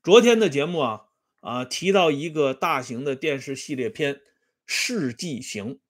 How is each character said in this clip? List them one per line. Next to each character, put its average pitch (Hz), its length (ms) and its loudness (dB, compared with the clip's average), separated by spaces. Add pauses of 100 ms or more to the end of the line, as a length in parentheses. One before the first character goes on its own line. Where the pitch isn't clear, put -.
昨 208 200 8
天 233 160 6
的 208 120 2
节 139 160 0
目 170 140 -4
啊， 113 260 -2 (340)
啊， 123 240 -6
提 175 300 -2
到 175 180 4
一 147 180 -4
个 147 240 0
大 147 280 -2
型 120 240 -10
的 139 100 -2
电 139 240 -4
视 135 160 -8
系 - 180 -10
列 123 160 -4
片 143 260 -4 (500)
《世 160 480 -4
纪 151 280 -8
行》。 107 340 -10 (140)